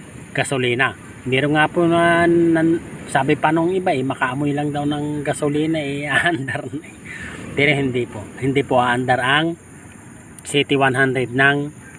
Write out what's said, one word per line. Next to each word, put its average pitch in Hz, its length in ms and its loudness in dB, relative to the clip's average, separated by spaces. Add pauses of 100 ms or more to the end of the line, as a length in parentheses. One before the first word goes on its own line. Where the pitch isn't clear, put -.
(320)
gasolina. 123 640 0 (260)
Meron 135 320 0
nga 151 160 4
po 175 160 2
na, 170 400 4
na, 170 340 4 (460)
sabi 139 320 0
pa 156 160 2
nung 170 160 2
iba 185 240 0
eh, 131 80 -2
makaamoy 135 480 -2
lang 147 240 -2
daw 143 80 -2
ng 147 400 -4
gasolina 151 560 -2
eh, 143 300 -6
<laughs> - 20 -6
aandar 131 560 -2
na 139 160 -10
eh. - 140 -20 (580)
Pero 143 220 4
hindi 127 320 -2
po. 104 160 -12 (160)
Hindi 135 260 2
po 127 160 4
aandar 123 400 2
ang 156 320 2 (880)
City 143 320 0
one 131 240 2
hundred 131 320 0
ng 143 400 2 (280)